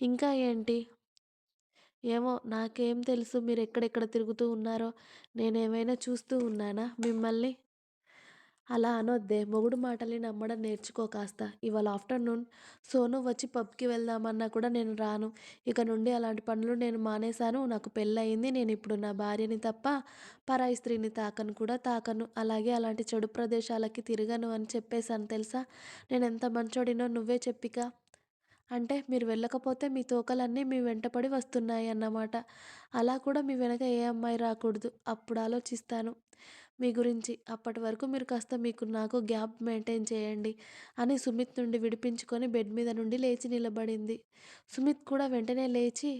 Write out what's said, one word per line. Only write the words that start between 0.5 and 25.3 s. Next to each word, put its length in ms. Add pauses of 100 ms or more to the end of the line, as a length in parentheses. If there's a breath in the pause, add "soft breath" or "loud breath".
"ఏమో, 280 (140)
నాకేం 560
తెలుసు 360
మీరు 220
ఎక్కడెక్కడ 500
తిరుగుతూ 400
ఉన్నారో, 400 (460 loud breath)
నేనేమైనా 640
చూస్తూ 440
ఉన్నానా 420 (120)
మిమ్మల్ని?" 540 (1160 loud breath)
"అలా 240
అనొద్దే, 520
మొగుడు 320
మాటల్ని 420
నమ్మడం 420
నేర్చుకో 460
కాస్త. 340 (240)
ఇవాళ 240
ఆఫ్టర్‌నూన్ 540 (420 loud breath)
సోను 360
వచ్చి 260
పబ్‌కి 400
వెళ్దామన్నా 600
కూడా 200
నేను 280
రాను. 320 (380 loud breath)
ఇక 140
నుండి 300
అలాంటి 320
పనులు 320
నేను 240
మానేశాను. 680
నాకు 240
పెళ్ళయింది, 600
నేను 220
ఇప్పుడు 240
నా 160
భార్యని 460
తప్ప 260 (640 loud breath)
పరాయి 300
స్త్రీని 340
తాకను 440
కూడా 220
తాకను. 500 (100)
అలాగే 360
అలాంటి 320
చెడు 260
ప్రదేశాలకి 720
తిరగను 480
అని 200
చెప్పేశాను 580
తెలుసా? 340 (440 loud breath)